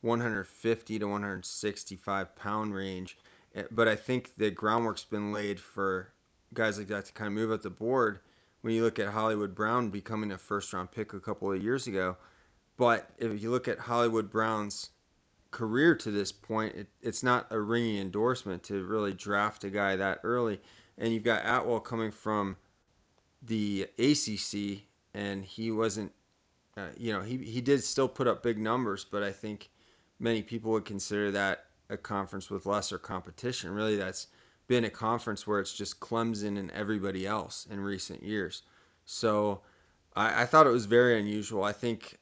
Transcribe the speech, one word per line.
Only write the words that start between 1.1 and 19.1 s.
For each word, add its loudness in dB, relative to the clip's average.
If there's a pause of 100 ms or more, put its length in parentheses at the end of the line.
hundred -6
sixty-five -4
pound -4
range, -6 (380)
eh, -6
but 4
I 4
think -2
the 2
groundwork's 0
been -4
laid -2
for -4 (400)
guys 0
like -8
that -4
to -20
kinda -6
move 0
up -2
the -6
board 2 (420)
when 0
you 4
look 2
at -2
Hollywood 0
Brown 2
becoming -4
a -6
first-round -4
pick -8
a -10
couple -4
of 0
years 0
ago. 0 (580)
But 4
if -4
you -4
look 0
at -2
Hollywood 2
Brown's -2 (600)
career 4
to -6
this -2
point, -2
it, -12 (120)
it's -4
not 4
a -2
ringing 0
endorsement 0
to -4
really 0